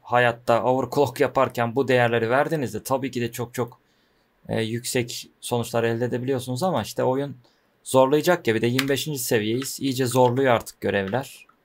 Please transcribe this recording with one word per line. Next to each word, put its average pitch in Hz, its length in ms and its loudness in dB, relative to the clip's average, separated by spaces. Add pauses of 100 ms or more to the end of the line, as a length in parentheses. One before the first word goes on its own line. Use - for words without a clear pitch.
hayatta 120 640 2
overclock 127 560 0
yaparken 123 560 0
bu 131 120 0
değerleri 117 420 4
verdiğinizde 131 540 0
tabii 131 280 -2
ki 123 100 -4
de 117 100 -4
çok 123 220 -8
çok, - 260 -6 (720)
e, 113 120 -2
yüksek 120 680 -6 (120)
sonuçlar 117 420 -2
elde 117 220 0
edebiliyorsunuz 127 580 -4
ama 170 180 0
işte 123 220 -6
oyun 131 340 -2 (460)
zorlayacak 151 640 4
ya, 110 80 2
bir 110 60 0
de 117 60 2
yirmi 131 220 0
beşinci 139 300 -4
seviyeyiz. 120 600 -2
İyice 131 260 -2
zorluyor 127 480 4
artık - 280 -2
görevler. 101 680 -2 (180)